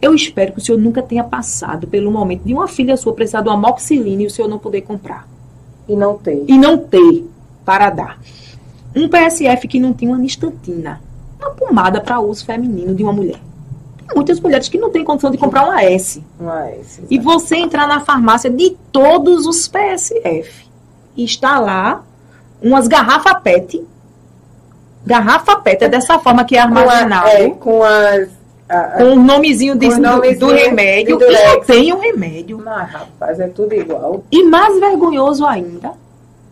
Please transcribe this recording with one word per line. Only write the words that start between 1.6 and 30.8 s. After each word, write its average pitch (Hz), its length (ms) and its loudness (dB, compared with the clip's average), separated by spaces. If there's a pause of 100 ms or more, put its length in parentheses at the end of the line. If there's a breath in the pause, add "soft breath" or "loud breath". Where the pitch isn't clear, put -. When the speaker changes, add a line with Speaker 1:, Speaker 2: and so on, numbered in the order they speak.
Speaker 1:
pelo 202 260 -4
momento 190 320 -4
de 208 100 -6
uma 359 160 -4
filha 262 260 -4
sua 226 180 -4
precisar 220 280 -4
de 208 80 -2
uma 214 60 0
amoxicilina 214 680 -2
e - 40 -4
o - 40 -6
senhor 220 160 -4
não 214 100 -8
poder 202 240 -8
comprar. - 460 -14 (600)
Speaker 2:
E 208 80 -2
não 202 220 0
tem. 143 300 -6
Speaker 1:
E 269 100 6
não 302 200 6
ter - 500 4 (380)
para 196 240 2
dar. - 280 -10 (800 loud breath)
Um 302 140 0
P 349 80 2
S 330 280 0
F 247 220 0
que 262 120 -2
não 254 140 0
tinha 240 160 -4
uma 254 80 -2
nistantina, 175 840 -8 (360)
uma 571 140 -8
pomada 190 480 -2
pra 240 220 -4
uso 208 240 -6
feminino 220 500 -6
de 190 80 -4
uma 208 80 -2
mulher. 202 280 -6 (680)
Tem 523 80 -6
muitas 294 240 -2
mulheres 302 300 -2
que - 100 -6
não 440 100 -2
têm 320 140 -4
condição 285 260 -2
de 269 80 -4
comprar 277 280 0
uma 349 180 0
S. 185 400 -2 (160)
Speaker 2:
Uma 160 300 -10
S, 110 400 -20
Speaker 1:
E 254 80 -2
Speaker 2:
exato. 240 120 -2 (100)
Speaker 1:
você 330 180 -4
entrar 330 300 -2
na 294 120 -2
farmácia 254 500 0
de 349 260 0 (180)
todos 302 520 4
os 330 220 -4
P - 120 -8
S 403 440 -4
F - 420 -8 (520)
e 240 80 -4
está 269 340 0
lá 208 440 -2 (580 soft breath)
umas 247 260 2
garrafa 269 480 2
pet. 180 500 -2 (1200)
Garrafa 240 520 2
pet - 260 0
é - 60 2
dessa 254 300 2
forma 247 260 2
que 254 100 0
é 240 60 6
Speaker 2:
Com 240 60 4 (100)
a, - 40 4
Speaker 1:
armazenado. 220 460 2
Speaker 2:
é, 208 240 4
com 226 320 0
as 208 460 2 (400)
ah, 175 280 -2
Speaker 1:
com 240 60 4 (100)
o - 20 6
nomezinho 269 600 4
de, 254 120 0
Speaker 2:
com 240 60 2
o - 20 2
Speaker 1:
do, 240 60 2
do 240 80 2
Speaker 2:
nomezinho 254 440 2
Speaker 1:
remédio, 220 640 2